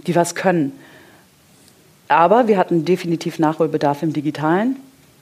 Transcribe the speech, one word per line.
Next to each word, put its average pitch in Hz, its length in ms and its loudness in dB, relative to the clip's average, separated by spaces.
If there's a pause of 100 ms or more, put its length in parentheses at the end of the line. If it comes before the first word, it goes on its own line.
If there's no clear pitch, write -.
die 170 80 -2
was 170 200 0
können. 170 380 0 (1400)
Aber 180 400 4
wir 208 100 4
hatten 175 260 0
definitiv 170 540 -4
Nachholbedarf 151 640 0
im 160 100 -2
Digitalen. 156 640 -2 (460)